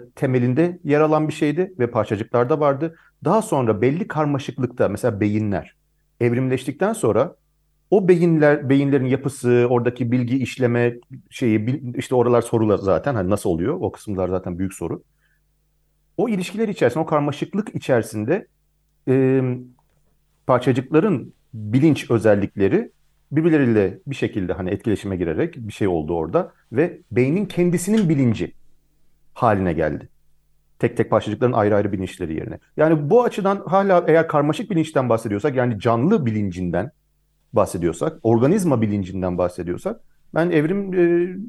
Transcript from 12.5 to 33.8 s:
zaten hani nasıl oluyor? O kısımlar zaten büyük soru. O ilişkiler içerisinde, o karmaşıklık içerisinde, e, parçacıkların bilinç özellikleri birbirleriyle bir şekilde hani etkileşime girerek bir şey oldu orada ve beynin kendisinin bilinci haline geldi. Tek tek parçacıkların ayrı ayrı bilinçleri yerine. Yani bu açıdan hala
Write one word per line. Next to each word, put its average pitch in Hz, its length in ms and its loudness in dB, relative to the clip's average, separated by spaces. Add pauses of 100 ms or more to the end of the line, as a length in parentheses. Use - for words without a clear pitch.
zaten 98 360 0
hani 92 160 -2
nasıl 101 200 0
oluyor? 92 300 -2
O 101 120 -4
kısımlar 92 360 -6
zaten 90 300 -6
büyük 95 160 -6
soru. 85 280 -8 (1120)
O 220 120 0
ilişkiler 202 400 -4
içerisinde, 156 360 0
o - 20 -2
karmaşıklık 147 680 -2
içerisinde, 127 720 -2 (600)
e, 131 340 2 (1040)
parçacıkların 135 880 0 (200)
bilinç 127 560 0
özellikleri 101 800 2 (420)
birbirleriyle 135 760 2
bir 139 80 -8
şekilde 95 380 -4
hani 92 180 -6
etkileşime 98 460 -2
girerek 87 400 -2
bir 110 160 -10
şey 101 160 -2
oldu 82 260 -2
orada 85 380 -2 (200)
ve 160 280 -2 (100)
beynin 190 360 0
kendisinin 175 600 0
bilinci 120 440 0 (840)
haline 95 380 2
geldi. 78 360 -4 (720)
Tek - 180 -2
tek - 140 0
parçacıkların 110 420 2
ayrı 107 240 2
ayrı 101 160 0
bilinçleri 92 420 -6
yerine. 82 240 -8 (180)
Yani 151 340 2
bu 240 140 6
açıdan 196 420 -2
hala 185 420 2